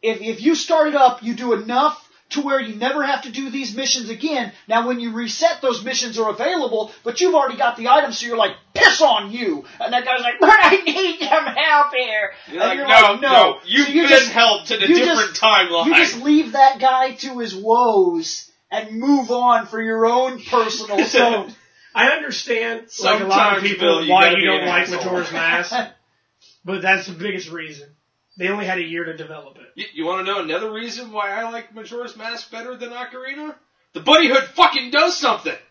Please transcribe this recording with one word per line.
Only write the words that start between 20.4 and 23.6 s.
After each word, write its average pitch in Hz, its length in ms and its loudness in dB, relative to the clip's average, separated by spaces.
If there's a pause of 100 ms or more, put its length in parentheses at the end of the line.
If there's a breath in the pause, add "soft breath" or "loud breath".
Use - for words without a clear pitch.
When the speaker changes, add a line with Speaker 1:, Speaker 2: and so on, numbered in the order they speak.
Speaker 1:
personal 220 540 -2
Speaker 3:
<laughs> - 80 2
So, 233 260 2 (140)
Speaker 1:
soul. - 20 -16 (480 soft breath)
Speaker 3:
I 233 140 4
understand, 233 760 -4 (140)
like, 202 200 0
a - 40 -4
lot 202 300 2
of 190 60 -2